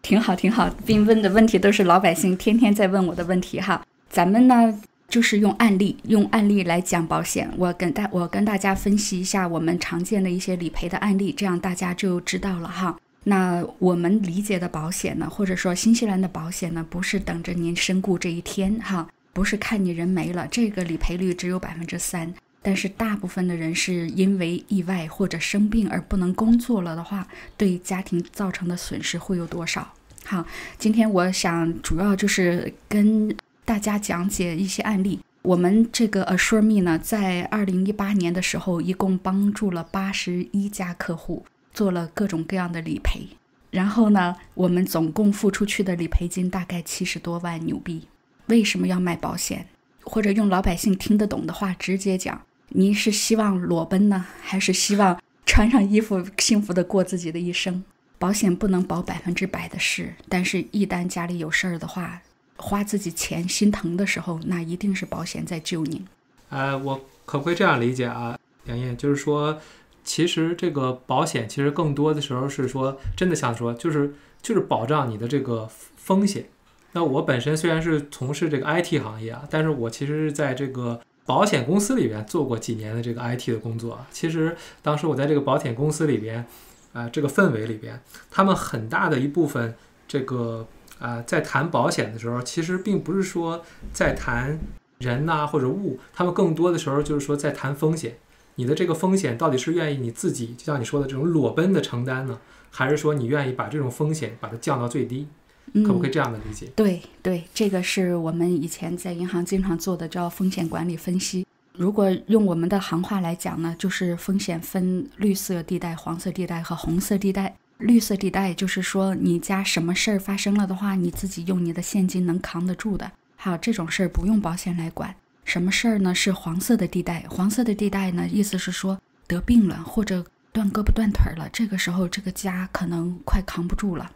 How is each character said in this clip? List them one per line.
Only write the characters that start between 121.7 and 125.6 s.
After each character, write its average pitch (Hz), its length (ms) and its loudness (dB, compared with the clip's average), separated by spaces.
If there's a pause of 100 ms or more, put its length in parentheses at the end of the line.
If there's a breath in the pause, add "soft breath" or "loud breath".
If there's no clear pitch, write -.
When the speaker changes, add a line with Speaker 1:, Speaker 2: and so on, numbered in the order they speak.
Speaker 1:
的 175 80 -4
现 185 260 0
金 180 200 0
能 175 140 0
扛 175 260 -4
得 185 80 -2
住 196 240 -4
的。 - 140 -10 (240)
好， 185 200 -4
这 226 160 -2
种 175 160 -4
事 190 140 -2
儿 180 60 2
不 170 180 0
用 214 120 4
保 175 160 -2
险 180 220 -4
来 165 140 -4
管。 170 240 -10 (300)
什 - 180 -2